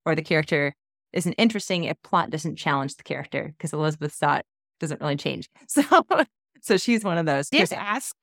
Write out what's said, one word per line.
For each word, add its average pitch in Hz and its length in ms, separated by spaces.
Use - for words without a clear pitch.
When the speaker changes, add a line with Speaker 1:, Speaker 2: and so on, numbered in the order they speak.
Speaker 1:
or 165 100
the 156 80
character 151 520
isn't 175 220
interesting 196 500
if - 180
plot - 280
doesn't 160 260
challenge 139 400
the - 80
character, 143 540
'cause - 140
Elizabeth 151 400
Stott 143 320
doesn't 156 200
really 147 160
change. 139 320
<laughs> - 100
So, 285 140
so - 140
she's 220 280
one 175 120
of 165 100
those. 151 220
Speaker 2:
Did 285 100
Speaker 1:
Chris- 180 140
Speaker 2:
ask, 208 500